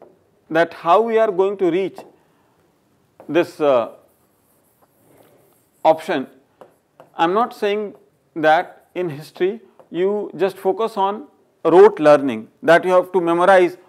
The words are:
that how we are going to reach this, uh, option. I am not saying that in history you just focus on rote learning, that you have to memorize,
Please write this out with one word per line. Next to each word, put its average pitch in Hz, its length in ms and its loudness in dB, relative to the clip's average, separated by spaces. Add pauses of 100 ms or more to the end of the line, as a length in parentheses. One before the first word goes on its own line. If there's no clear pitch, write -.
(520)
that 165 240 0
how 175 260 2
we 226 160 -2
are 220 140 0
going 196 260 -2
to 185 140 -2
reach 185 260 -4 (1300)
this, 165 320 -4
uh, 143 340 0 (1900)
option. 156 440 -2 (880)
I 165 80 -2
am 170 100 0
not 240 220 -2
saying 208 400 -6 (400)
that 160 580 0
in 180 160 -6
history 180 520 -6 (280)
you 202 480 -4
just 185 180 -4
focus 214 420 -4
on 202 280 -4 (400)
rote 190 340 6
learning, 139 480 2 (140)
that 165 240 2
you 185 60 -2
have 180 220 0
to 196 60 0
memorize, 175 580 2 (120)